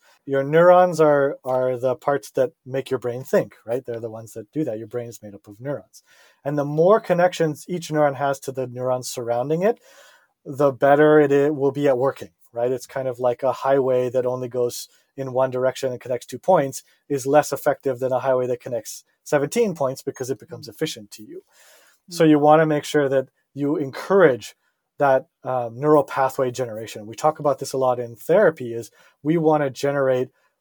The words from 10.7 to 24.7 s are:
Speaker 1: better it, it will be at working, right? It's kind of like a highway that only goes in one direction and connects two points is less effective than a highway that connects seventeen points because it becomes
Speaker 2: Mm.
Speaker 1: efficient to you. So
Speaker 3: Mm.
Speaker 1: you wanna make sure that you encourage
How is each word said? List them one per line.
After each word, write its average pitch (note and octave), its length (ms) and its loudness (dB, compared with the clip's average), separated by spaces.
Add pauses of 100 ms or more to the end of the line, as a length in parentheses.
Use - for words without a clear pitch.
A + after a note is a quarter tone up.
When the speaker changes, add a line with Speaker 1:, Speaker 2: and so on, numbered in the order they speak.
Speaker 1:
better D3 480 6
it, C#3+ 140 4
it C#3+ 200 2
will C#3 200 0
be C#3+ 160 0
at B2+ 80 2
working, B2 340 -4 (220)
right? A#2+ 180 -2
It's - 160 -6
kind C3 220 -6
of A#2+ 100 -8
like B2 240 -2
a C3 80 0
highway B2+ 580 0
that B2 160 -2
only B2+ 220 -4
goes A#2+ 400 -4 (300)
in C3+ 160 -8
one C3 160 0
direction B2+ 420 -2
and B2 80 -10
connects B2 280 -8
two B2+ 120 -12
points C#3+ 420 0 (280)
is C3+ 180 -4
less C#3+ 240 4
effective C3+ 480 -2
than B2+ 140 -2
a B2 60 0
highway B2+ 280 0
that B2 140 -4
connects - 420 -10 (220)
seventeen E3 500 0
points C3+ 260 -4
because - 280 -8
it C3+ 100 -8
becomes D3+ 280 -18
Speaker 2:
Mm. G#2+ 60 -18
Speaker 1:
efficient A2 380 -8
to G#2+ 120 -20
you. C#3 200 -18 (640)
So E3+ 160 2
Speaker 3:
Mm. D#3+ 40 8
Speaker 1:
you D3+ 100 6
wanna D3+ 260 6
make D3 180 0
sure C#3+ 260 0
that C3 200 0 (240)
you C#3+ 240 -4
encourage C#3 800 2 (420)